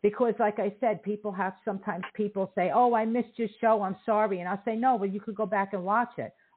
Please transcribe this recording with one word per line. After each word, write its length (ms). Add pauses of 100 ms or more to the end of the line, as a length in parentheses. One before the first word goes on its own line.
Because, 340
like 220
I 200
said, 220
people 300
have, 240 (100)
sometimes 380 (100)
people 400
say, 180
"Oh, 220
I 100
missed 360
your 100 (100)
show, 220
I'm 240
sorry." 360
And 60
I'll 160
say, 120
"No, 200
well, 140
you 100
could 160
go 120
back 260
and 100
watch 360
it." 160 (200)